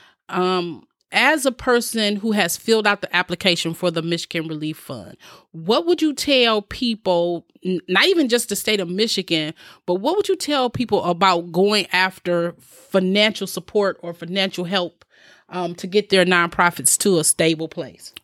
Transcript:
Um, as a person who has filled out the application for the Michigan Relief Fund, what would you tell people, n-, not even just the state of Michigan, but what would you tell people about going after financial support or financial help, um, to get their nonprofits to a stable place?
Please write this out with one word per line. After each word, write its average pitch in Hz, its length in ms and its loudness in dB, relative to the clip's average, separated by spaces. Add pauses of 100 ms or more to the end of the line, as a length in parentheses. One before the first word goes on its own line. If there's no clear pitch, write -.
(280)
Um, 180 580 -4 (260)
as 262 340 2
a 254 60 2
person 226 640 0
who 214 160 -2
has 208 240 0
filled 220 300 0
out 202 140 2
the - 160 -4
application 175 580 0
for 175 160 -2
the 165 120 -2
Michigan 165 460 -4
Relief 156 280 -8
Fund, 107 400 -16 (360)
what 220 340 0
would 339 160 2
you 311 100 2
tell 240 500 2
people, 175 840 -2 (180)
n-, 180 240 -2
not 196 180 2
even 339 220 2
just 233 200 0
the 202 80 -4
state 208 240 -2
of 170 80 -4
Michigan, 175 680 -2 (320)
but 180 100 0
what 269 200 0
would 403 120 0
you 381 80 0
tell 262 340 0
people 220 340 -2
about 175 480 2
going 196 400 2
after 175 680 0
financial 196 880 0
support 196 560 -2
or 170 100 -10
financial 180 520 -4
help, 175 400 -4 (440)
um, 175 280 -6
to - 100 -10
get 202 220 0
their 190 160 4
nonprofits 175 760 2
to 190 200 2
a 151 60 2
stable 165 440 0
place? - 440 -14 (120)